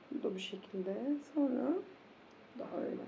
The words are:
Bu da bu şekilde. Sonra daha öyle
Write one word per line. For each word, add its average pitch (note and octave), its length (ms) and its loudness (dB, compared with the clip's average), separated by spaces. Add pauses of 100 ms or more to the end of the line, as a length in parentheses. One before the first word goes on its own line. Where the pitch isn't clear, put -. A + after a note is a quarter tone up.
(120)
Bu - 120 -4
da F#3+ 120 2
bu F#3+ 40 -4
şekilde. F#3+ 560 -4 (380)
Sonra C4+ 400 4 (840)
daha - 180 -4
öyle - 300 -2